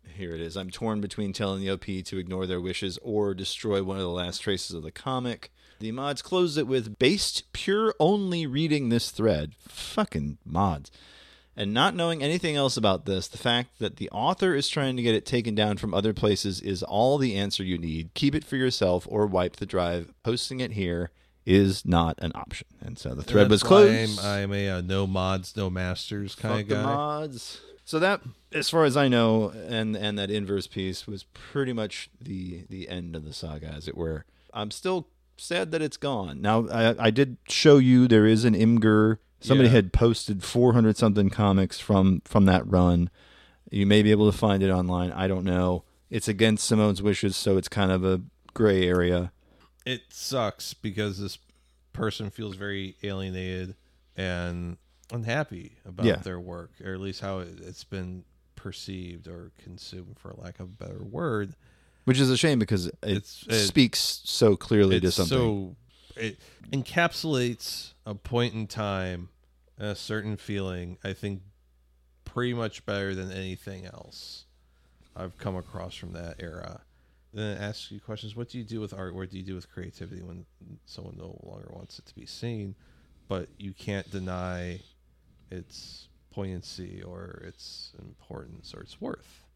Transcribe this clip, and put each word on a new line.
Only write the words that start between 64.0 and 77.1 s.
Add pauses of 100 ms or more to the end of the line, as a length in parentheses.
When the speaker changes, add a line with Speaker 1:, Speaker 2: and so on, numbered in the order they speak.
Speaker 1:
so
clearly
to
Speaker 2:
it's
Speaker 1:
something.
Speaker 2:
so, (400)
it (340)
encapsulates (140)
a
point
in
time (500)
and
a
certain
feeling,
I
think, (840)
pretty
much
better
than
anything
else (720)
I've
come
across
from
that
era. (500)